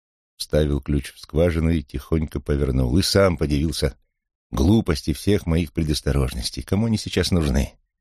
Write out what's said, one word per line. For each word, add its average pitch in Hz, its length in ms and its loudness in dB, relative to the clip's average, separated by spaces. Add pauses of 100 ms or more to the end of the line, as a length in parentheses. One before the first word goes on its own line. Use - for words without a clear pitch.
(360)
вставил 73 440 0
ключ 71 320 -4
в - 60 -20
скважину 80 500 0
и 82 140 0
тихонько - 580 -4
повернул. 65 560 0
И 95 60 4
сам 95 340 2
подивился 73 640 -2 (520)
глупости 87 640 2
всех - 340 0
моих 82 260 0
предосторожностей. 69 920 -2
Кому 104 240 0
они 110 100 0
сейчас - 340 -2
нужны, 71 480 0 (220)